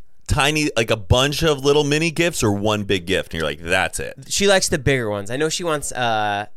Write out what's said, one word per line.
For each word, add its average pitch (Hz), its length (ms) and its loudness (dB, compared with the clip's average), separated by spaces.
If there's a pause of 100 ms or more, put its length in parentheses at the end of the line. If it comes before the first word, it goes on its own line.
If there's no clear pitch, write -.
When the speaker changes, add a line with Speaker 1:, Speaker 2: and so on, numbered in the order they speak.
(280)
Speaker 1:
tiny, 151 480 2
like, 113 140 2
a 113 60 2
bunch 127 460 4
of 147 220 2
little 143 200 4
mini 156 280 2
gifts 165 320 0
or 107 80 4
one 104 320 0
big 95 220 -2
gift? 87 260 -2
And 82 80 -6
you're 78 80 -2
like, 76 120 -6
"That's 85 380 -2
it." 67 160 -10 (140)
Speaker 2:
She - 180 0
likes 190 220 4
the 170 100 -2
bigger 127 320 0
ones. 101 220 -6
I 127 40 -4
know 156 120 -2
she 160 160 -6
wants, 156 260 -4
uh, 107 560 -2 (100)